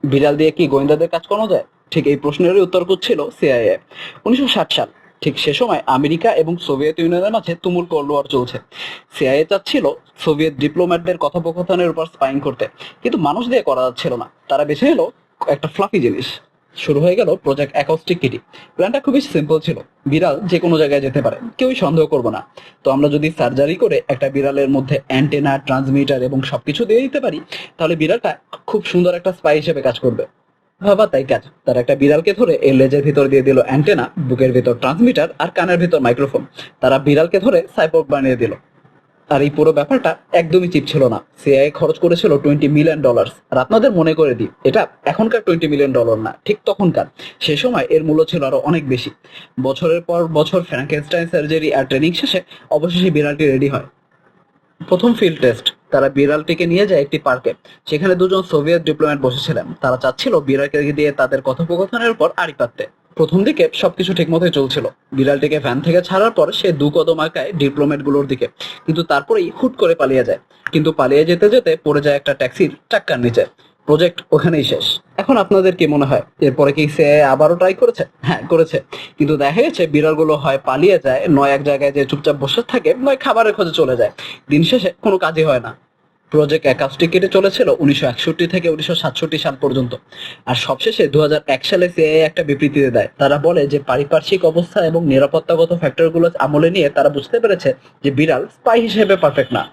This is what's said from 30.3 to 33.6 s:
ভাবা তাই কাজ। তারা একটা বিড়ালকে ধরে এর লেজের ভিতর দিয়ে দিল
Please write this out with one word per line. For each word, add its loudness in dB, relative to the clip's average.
ভাবা 4
তাই -2
কাজ। -2
তারা 0
একটা 0
বিড়ালকে 2
ধরে 4
এর 4
লেজের 4
ভিতর 2
দিয়ে 4
দিল 4